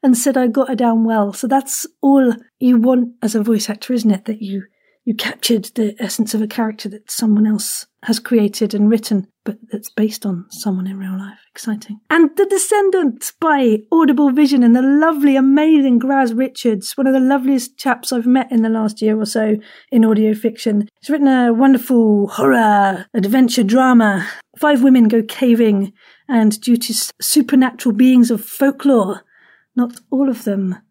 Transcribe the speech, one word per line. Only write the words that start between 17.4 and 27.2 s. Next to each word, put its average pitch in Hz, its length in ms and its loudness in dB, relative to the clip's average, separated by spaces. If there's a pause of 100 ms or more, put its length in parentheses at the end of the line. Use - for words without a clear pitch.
chaps 247 340 -4
I've 240 140 -4
met 247 260 0
in 226 120 2
the 226 60 -2
last 214 320 -4
year 214 180 0
or 214 60 -4
so 214 320 -2 (340)
in 226 140 4
audio 214 280 2
fiction. 214 560 -4 (100)
He's - 100 -20
written 285 180 0
a 247 260 2
wonderful 233 720 2
horror 208 840 0
adventure 233 500 0
drama. 220 640 2 (300)
Five 294 240 2
women 254 260 4
go 226 140 2
caving, 220 720 0 (340)
and 220 320 0
due 240 180 0
to 240 160 -6
s-, - 180 -6 (100)